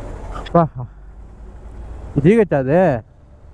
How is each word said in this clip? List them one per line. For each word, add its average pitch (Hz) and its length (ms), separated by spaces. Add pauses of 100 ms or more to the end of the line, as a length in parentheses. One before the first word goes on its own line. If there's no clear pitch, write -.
(400)
அப்பா, - 240 (1600)
ஜி 180 160
ஹெச் 170 200
அது? 135 220 (720)